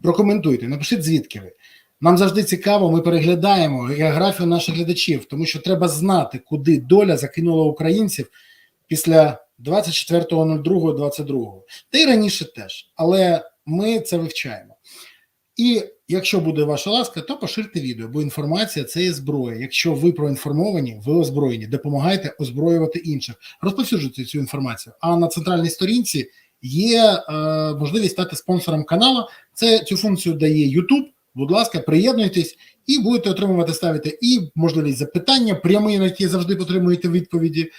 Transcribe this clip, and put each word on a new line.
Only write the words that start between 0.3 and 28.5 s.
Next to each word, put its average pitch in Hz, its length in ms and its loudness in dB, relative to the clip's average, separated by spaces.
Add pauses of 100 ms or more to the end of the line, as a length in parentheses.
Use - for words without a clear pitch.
напишіть, 147 360 -4
звідки 151 360 -2
ви. 95 120 -20 (480)
Нам 175 180 4
завжди 196 260 2
цікаво, 190 460 2
ми 165 100 2
переглядаємо 165 840 2
географію 156 640 0
наших 170 280 0
глядачів, 170 500 -2
тому 151 220 -6
що 156 140 -4
треба 180 280 0
знати, 160 500 0
куди 147 420 0
доля 175 360 6
закинула 160 480 0
українців 160 680 0 (560)
після 156 520 4 (200)
двадцять 165 360 -2
четвертого 165 500 0
нуль 156 180 0
другого 165 300 2
двадцять 143 340 -4
другого. 113 380 -6 (260)
Та 262 80 2
й 320 80 6
раніше 214 480 0
теж. - 420 -16
Але 175 540 2 (160)
ми 208 340 -2
це 220 160 -4
вивчаємо. - 580 -8 (840)
І 233 260 2 (260)
якщо 185 320 0
буде 156 240 0
ваша 147 260 -2
ласка, 247 300 -2
то 277 160 -8
поширте - 440 -8
відео, 117 280 -8
бо 143 140 -4
інформація — 151 640 -2
це 170 140 -4
є 180 100 0
зброя. 135 480 -4
Якщо 143 340 -2
ви 156 180 4
проінформовані, 147 920 -2
ви 143 80 0
озброєні. 135 520 0
Допомагайте 147 720 -2
озброювати 160 600 0
інших. 151 380 -8 (240)
Розповсюджуйте 175 640 -4
цю 131 140 -8
інформацію. 131 600 -6
А 170 160 0
на 170 120 2
центральній 165 420 -2
сторінці 202 560 -2 (360)
є, 196 640 4
е, 151 40 -6 (420)
можливість 156 380 -2
стати 180 240 -4
спонсором 160 480 -2